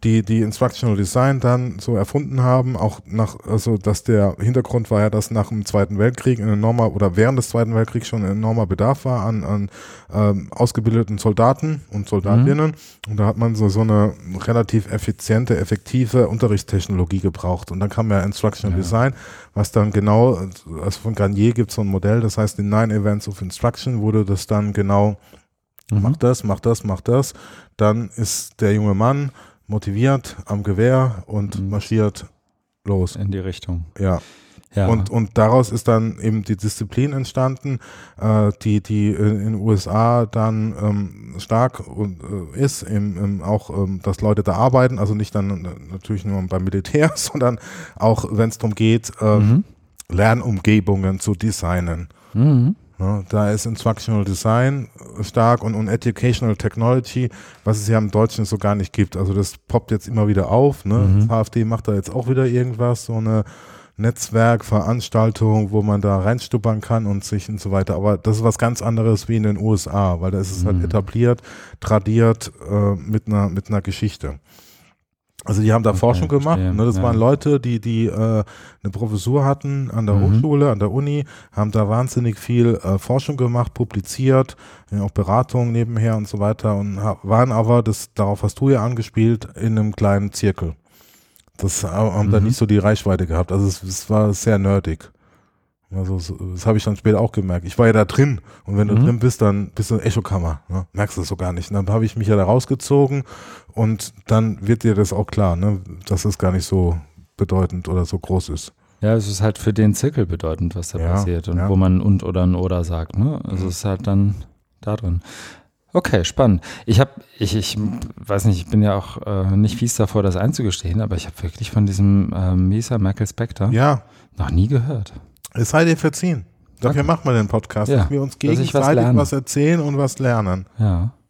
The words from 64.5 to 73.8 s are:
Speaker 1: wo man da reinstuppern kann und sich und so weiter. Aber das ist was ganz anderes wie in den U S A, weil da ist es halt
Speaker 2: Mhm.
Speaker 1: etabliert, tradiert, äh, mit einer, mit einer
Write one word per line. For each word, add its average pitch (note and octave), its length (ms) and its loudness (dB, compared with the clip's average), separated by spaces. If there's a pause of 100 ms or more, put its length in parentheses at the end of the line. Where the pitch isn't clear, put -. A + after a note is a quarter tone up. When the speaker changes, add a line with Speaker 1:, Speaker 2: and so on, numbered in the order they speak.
Speaker 1:
wo G#2+ 100 2
man G2+ 200 2
da G2 180 2
reinstuppern A2 600 -2
kann A2+ 260 -2
und G2 160 -2
sich - 260 -6
und G#2+ 100 -6
so G2+ 120 -6
weiter. F#2+ 240 0
Aber G2 220 0
das G#2+ 200 0
ist A2 60 -2
was A2+ 160 2
ganz A#2+ 240 -2
anderes A2+ 440 0
wie A2+ 100 0
in G#2+ 60 0
den G#2 140 0
U A2 160 0
S G2 140 -2
A, F#2+ 340 0
weil F#2 100 -2
da G2 80 -2
ist F#2+ 160 -4
es F2+ 80 -2
halt F#2+ 140 2
Speaker 2:
Mhm. F2 80 0
Speaker 1:
etabliert, A2+ 560 0 (380)
tradiert, A2 720 2 (180)
äh, G2+ 260 2
mit G#2 320 -4
einer, G2+ 220 2
mit F#2+ 200 -6
einer G#2 120 0